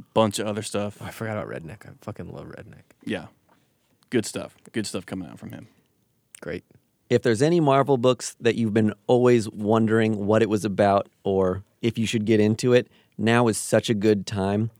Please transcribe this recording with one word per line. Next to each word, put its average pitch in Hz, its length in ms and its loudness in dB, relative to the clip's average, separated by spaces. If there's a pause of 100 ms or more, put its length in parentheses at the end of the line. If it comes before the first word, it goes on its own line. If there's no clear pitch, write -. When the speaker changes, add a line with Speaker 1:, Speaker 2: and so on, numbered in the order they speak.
(140)
Speaker 1:
bunch 110 240 2
of 101 80 -6
other 107 160 -6
stuff. 104 380 -6
Speaker 2:
Oh, 101 60 -14
I 90 40 -14
forgot 110 260 -8
about - 120 -8
Redneck. - 380 -14
I - 60 -18 (100)
fucking - 300 -14
love 78 140 -16
Redneck. - 360 -20 (220)
Speaker 1:
Yeah. 98 220 -8 (840)
Good 113 160 0
stuff. - 300 -12 (160)
Good 107 140 -6
stuff 95 200 -10
coming 92 220 -10
out 57 100 -20
from - 120 -16
him. - 160 -16 (760)
Speaker 2:
Great. - 240 -12 (440)
Speaker 3:
If 123 140 2
there's 117 200 2
any 170 160 2
Marvel 139 380 2
books 123 440 0
that 117 140 2
you've 110 200 -2
been 107 180 2 (140)
always 123 440 4
wondering 110 760 0
what 110 160 4
it 107 60 2
was 101 160 -2
about 101 440 2 (160)
or 95 400 0 (180)
if 117 160 -2
you 110 80 -2
should 110 180 -2
get 110 140 4
into 107 340 2
it, 123 140 4 (320)
now 117 300 2
is 104 100 0
such - 320 0
a 117 40 0
good 104 320 0
time. 101 520 -4